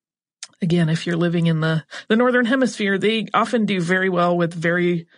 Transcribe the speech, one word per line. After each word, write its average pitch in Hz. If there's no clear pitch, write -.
again, 170
if 165
you're 175
living 170
in 160
the, 160
the 220
Northern 247
Hemisphere, 214
they 208
often 220
do 196
very 185
well 175
with 170
very, 175